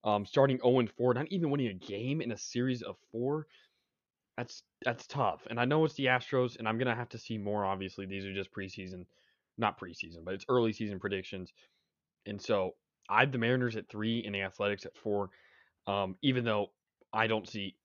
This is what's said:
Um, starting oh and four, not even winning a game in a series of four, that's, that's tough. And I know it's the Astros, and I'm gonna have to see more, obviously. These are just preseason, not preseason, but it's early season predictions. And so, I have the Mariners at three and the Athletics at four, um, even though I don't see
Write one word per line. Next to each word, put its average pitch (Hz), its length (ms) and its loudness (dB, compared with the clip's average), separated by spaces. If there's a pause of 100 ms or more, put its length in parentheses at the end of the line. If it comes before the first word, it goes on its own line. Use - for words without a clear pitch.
Um, 104 220 2
starting 135 380 4
oh 127 180 6
and 110 100 2
four, 123 220 2
not 135 180 0
even 170 200 0
winning 139 180 2
a 101 60 -4
game 113 460 -4
in 120 120 -4
a 104 40 -4
series 123 460 -2
of 101 140 -8 (160)
four, 139 340 -2 (880)
that's, - 260 -10 (220)
that's 120 220 -4
tough. 123 420 0
And 117 120 -2
I 120 40 4
know 151 200 4
it's 151 100 0
the 135 120 0
Astros, 127 520 2
and 113 80 -4
I'm 110 120 0
gonna 123 160 2
have 120 160 -6
to - 80 -10
see - 180 -6
more, 104 280 0
obviously. 95 420 -4
These 98 180 -6
are 98 100 -6
just 95 180 -6
preseason, 92 520 -10 (540)
not 107 200 0
preseason, 85 460 -12
but 92 100 -4
it's 98 140 -10
early 120 240 6
season 104 260 -4
predictions. 95 540 -6 (760)
And 104 140 -8
so, 98 340 0 (340)
I 104 120 6
have 135 120 6
the 131 60 -2
Mariners 120 380 2
at 104 120 -8
three 113 360 -2
and 101 100 -6
the 98 60 0
Athletics 98 460 -2
at - 100 -14
four, 101 320 -2 (580)
um, 98 360 0
even 127 200 2
though 104 280 0 (420)
I 110 140 2
don't 110 200 0
see 98 380 -8